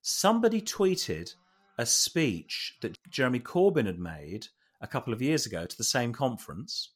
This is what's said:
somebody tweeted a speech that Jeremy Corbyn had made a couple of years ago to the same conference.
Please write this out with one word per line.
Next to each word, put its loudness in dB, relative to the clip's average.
somebody 4
tweeted 0
a 0
speech 0
that -6
Jeremy 2
Corbyn 2
had -4
made -8
a -12
couple -4
of -4
years 2
ago -6
to -12
the -6
same 0
conference. -6